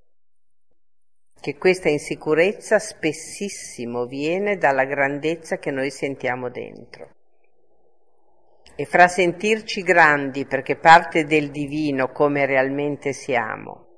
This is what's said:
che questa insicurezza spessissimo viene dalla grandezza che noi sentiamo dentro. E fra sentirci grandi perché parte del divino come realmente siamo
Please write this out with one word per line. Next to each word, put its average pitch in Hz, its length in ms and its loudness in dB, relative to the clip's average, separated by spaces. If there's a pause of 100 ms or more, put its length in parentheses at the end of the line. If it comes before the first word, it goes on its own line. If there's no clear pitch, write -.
(1400)
che - 180 -8
questa 185 300 2
insicurezza 156 920 0
spessissimo - 1300 -8
viene 165 500 -4
dalla 139 280 2
grandezza 143 760 -4
che 147 140 -6
noi 135 180 -2
sentiamo 127 580 -6
dentro. 113 600 -14 (1700)
E 147 80 -6
fra 180 240 6
sentirci 196 760 -2
grandi 147 640 2
perché 135 300 -4
parte 170 480 6
del 147 260 0
divino 143 600 -4
come 143 340 2
realmente 139 640 -2
siamo 110 760 -6 (120)